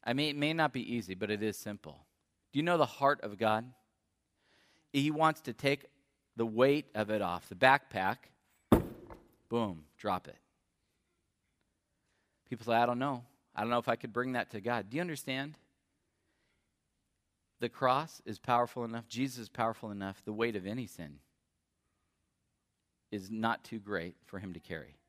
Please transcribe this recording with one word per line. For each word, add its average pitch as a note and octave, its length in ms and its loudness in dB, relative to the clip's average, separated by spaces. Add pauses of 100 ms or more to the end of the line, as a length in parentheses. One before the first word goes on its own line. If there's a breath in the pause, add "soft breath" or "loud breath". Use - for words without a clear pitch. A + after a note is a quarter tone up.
I A#2 100 -2
mean, D3 180 0
it C#3+ 40 -6
may D3 180 0
not D#3 200 0
be B2+ 80 -4 (140)
easy, F#2+ 180 -4
but G2+ 160 -4
it G#2 140 -2
is G#2+ 120 -2
simple. G2+ 480 -12 (480)
Do C3+ 60 -2
you D3+ 60 0
know E3+ 160 2
the C#3 80 8
heart C#3 340 2
of G#2 160 -8
God? A2+ 340 2 (1200 soft breath)
He C#3+ 200 2
wants D#3 300 4
to B2 120 -8
take C#3 320 0 (500)
the A#2 120 2
weight C3+ 480 4
of G#2+ 160 0
it G#2+ 100 0
off. F2 260 -4
The G2 80 -12
backpack, A2+ 640 4 (1300)
boom, G2 360 -2 (120)
drop F#2+ 300 -4
it. - 120 -20 (2000)
People A#2 160 -8
say, A#2 80 2
"I A#2 140 6
don't A#2+ 100 0
know. C3 260 -2 (320)
I - 60 -4
don't A2+ 80 -2
know A#2+ 80 2
if A#2 100 -2
I A#2+ 80 2
could A#2+ 160 -12
bring B2 200 -2
that A#2+ 180 -2
to G#2 120 -10
God." A2 280 -4
Do B2 80 -6
you E3+ 40 -2
understand? D3 580 -6 (2000)
The A#2+ 100 -4
cross C3+ 560 0
is G#2+ 140 -10
powerful A#2+ 440 0
enough. A#2 240 -8
Jesus B2 300 -4
is A2+ 100 -12
powerful A2+ 440 -4
enough. G2 340 -8
The G#2+ 80 -6
weight A2+ 220 0
of F#2 100 -4
any A2+ 220 -6
sin D2 320 -16 (1900)
is G2 180 -8
not A2 340 0
too A2+ 160 -10
great F#2+ 360 -4 (100)
for G2 140 -12
him F#2+ 140 -10
to E2+ 60 -12
carry. D#2+ 380 -12 (100)